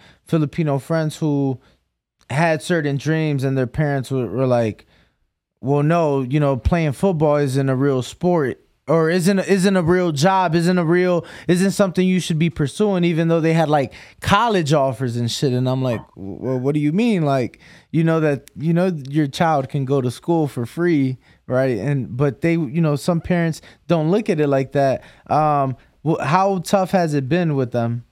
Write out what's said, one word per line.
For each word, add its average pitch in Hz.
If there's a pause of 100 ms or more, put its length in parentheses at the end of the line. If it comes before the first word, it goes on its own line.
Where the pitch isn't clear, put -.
(260)
Filipino 151
friends 160
who 139 (680)
had 160
certain 147
dreams 151
and 135
their 131
parents 139
were, 131
were 117
like, 117 (760)
"Well, 143
no, 151
you 131
know, 139
playing 160
football 156
isn't 135
a 131
real 131
sport 165 (240)
or 160
isn't, 185
isn't 190
a 185
real 175
job, 175
isn't 175
a 175
real, 175 (240)
isn't 180
something 185
you 185
should 160
be 165
pursuing," 180
even 165
though 165
they 160
had, 160
like, 147 (280)
college 196
offers 131
and 120
shit. 135
And 127
I'm 131
like, 123 (140)
"Well, 98
what 135
do 151
you 147
mean?" 202
Like, 135 (320)
you 160
know 160
that, 147
you 160
know, 175 (220)
your 147
child 143
can 139
go 135
to 123
school 160
for 123
free, 147 (300)
right? 127
And, 123
but 139
they, 170
you 165
know, 151
some 170
parents 170 (260)
don't 160
look 214
at 170
it 147
like 135
that. 139 (280)
Um, 143 (300)
wh-, 156
how 185
tough 185
has 170
it 135
been 165
with 131
them? 117